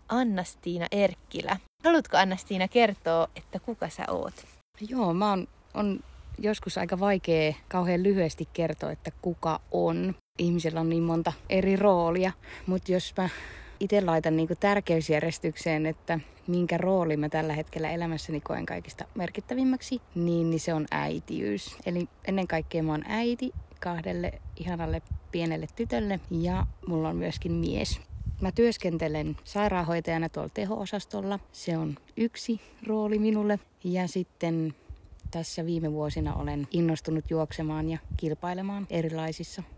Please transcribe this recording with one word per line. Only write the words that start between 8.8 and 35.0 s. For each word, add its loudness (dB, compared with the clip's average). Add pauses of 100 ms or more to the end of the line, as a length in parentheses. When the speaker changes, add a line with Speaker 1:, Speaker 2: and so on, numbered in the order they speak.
Speaker 2:
että -10 (100)
kuka -2 (100)
on. 2 (240)
Ihmisellä 2
on 2
niin 4
monta 2 (160)
eri 4
roolia, 4 (340)
mut 0
jos 2
mä 2 (500)
ite 4
laitan 4
niinku 2
tärkeysjärjestykseen, 2
että -2 (280)
minkä 2
roolin 2
mä 0
tällä 0
hetkellä -4
elämässäni -4
koen -6
kaikista -10 (100)
merkittävimmäksi, -2 (140)
niin, 2
niin 2
se -2
on 0
äitiys. -4 (100)
Eli -2 (180)
ennen 0
kaikkea -2
mä 2
oon -2
äiti -2 (280)
kahdelle -4 (140)
ihanalle -4 (300)
pienelle -2
tytölle -2 (120)
ja 0 (220)
mulla 0
on -2
myöskin -4
mies. -2 (400)
Mä 0
työskentelen 2
sairaanhoitajana 0
tuolla -6
teho-osastolla. -4 (120)
Se -4
on -2 (220)
yksi -2 (260)
rooli 2
minulle. 4 (240)
Ja 0
sitten -2 (560)